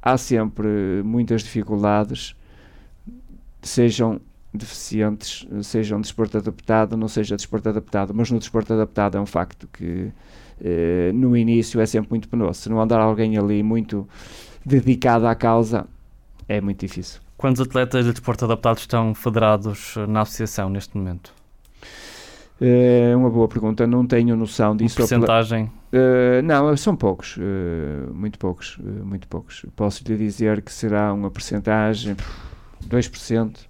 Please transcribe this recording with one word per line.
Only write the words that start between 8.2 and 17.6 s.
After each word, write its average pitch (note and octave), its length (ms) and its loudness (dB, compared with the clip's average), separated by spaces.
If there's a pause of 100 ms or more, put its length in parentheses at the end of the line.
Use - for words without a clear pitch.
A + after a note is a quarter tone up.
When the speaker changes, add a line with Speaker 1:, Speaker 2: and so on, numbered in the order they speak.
Speaker 1:
no A#2 120 0
desporto A2 320 -4
adaptado G#2 440 0
é G2 40 -2
um G2+ 60 -4
facto - 460 -6
que, F2+ 380 -8 (500)
eh, F2 540 0
no B2 220 4
início A#2 440 2
é A2 60 4
sempre G#2+ 240 -2
muito A2+ 180 -4
penoso. G2+ 340 -2
Se - 60 -10
não A2 120 0
andar A2+ 180 4
alguém A2 400 2
ali G#2 240 2
muito G#2+ 460 -2 (580)
dedicado B2 600 4
à A2+ 80 2
causa, A2+ 500 2 (640)
é G#2 120 0
muito G2+ 240 -4
difícil. - 360 -10 (160)
Speaker 2:
Quantos C3 240 0